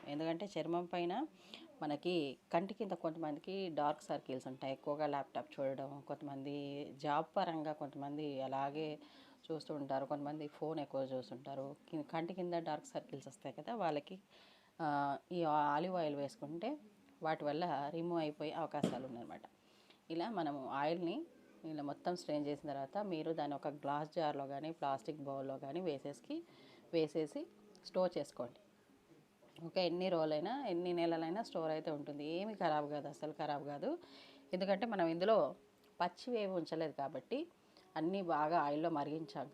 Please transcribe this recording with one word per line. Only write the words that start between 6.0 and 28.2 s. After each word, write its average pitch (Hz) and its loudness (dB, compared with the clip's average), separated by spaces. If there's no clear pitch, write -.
కొంతమంది 143 -6
జాబ్ 151 4
పరంగా 160 2
కొంతమంది 147 -4
అలాగే 139 0
చూస్తూ 156 -4
ఉంటారు, 139 0
కొంతమంది 147 -4
ఫోన్ 160 -2
ఎక్కువ 135 -2
చూస్తుంటారు, 135 -6
కి-, 151 -2
కంటి 170 0
కింద 180 -2
డార్క్ 151 -4
సర్కిల్స్ 147 -6
వస్తాయి - -10
కదా 226 -4
వాళ్ళకి. 160 0
ఆ, 165 2
ఈ 180 0
ఆలివ్ 180 2
ఆయిల్ 151 2
వేసుకుంటే 147 -4
వాటి 156 0
వల్ల 147 2
రిమూవ్ 170 2
అయిపోయే 151 -2
అవకాశాలు 139 -2
ఉన్నాయన్నమాట. 117 -12
ఇలా 170 -2
మనము 147 0
ఆయిల్ని 170 2
ఇలా 151 -4
మొత్తం 175 -2
స్ట్రెయిన్ 147 0
చేసిన 147 -2
తర్వాత 139 -4
మీరు 160 -2
దాన్ని 147 0
ఒక 151 -2
గ్లాస్ 147 0
జార్‌లో 147 0
కానీ 147 -4
ప్లాస్టిక్ 147 0
బౌల్‌లో 135 -4
కానీ 143 -4
వేసేసి, 143 -4
వేసేసి 156 2
స్టోర్ 185 4
చేసుకోండి. - -6